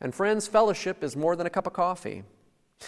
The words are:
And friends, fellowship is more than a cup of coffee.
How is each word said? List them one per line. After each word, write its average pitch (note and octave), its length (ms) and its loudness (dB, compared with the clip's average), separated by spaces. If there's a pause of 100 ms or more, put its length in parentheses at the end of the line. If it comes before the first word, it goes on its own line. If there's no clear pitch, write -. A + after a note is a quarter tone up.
And B2+ 140 -6
friends, G#3 320 0
fellowship G#3 560 2
is C#3 140 -4
more D#3+ 180 2
than E3+ 120 -2
a E3+ 40 -4
cup F3+ 160 -2
of F3+ 60 -6
coffee. F3 500 -2 (640)